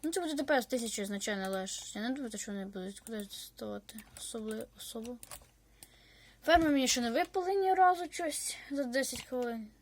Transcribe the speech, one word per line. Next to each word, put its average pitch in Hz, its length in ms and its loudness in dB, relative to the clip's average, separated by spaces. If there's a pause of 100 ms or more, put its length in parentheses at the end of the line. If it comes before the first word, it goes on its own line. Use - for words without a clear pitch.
Ну, 320 80 0
це 359 100 0
буде 320 120 0
Д 285 100 0
П 285 140 6
С 240 80 2
тисяча 233 360 -2
ізначально, 202 440 -2
але 190 220 -2
ж - 280 -8
я 208 60 -4
не 233 80 0
думаю, 254 280 -4
що 202 140 -6
вони 196 140 -4
будуть 196 340 -8
кудись 208 280 -8
діставати - 720 -10 (180)
особли-, 220 480 -6 (120)
особу. 233 400 -10 (1300)
Ферми 320 260 6
мені 269 180 4
ще 247 140 2
не 233 100 0
випали 359 440 2
ні 381 180 4
разу 359 380 6
щось - 460 -4 (140)
за 277 120 0
десять 254 380 -2
хвилин. 233 460 -4 (140)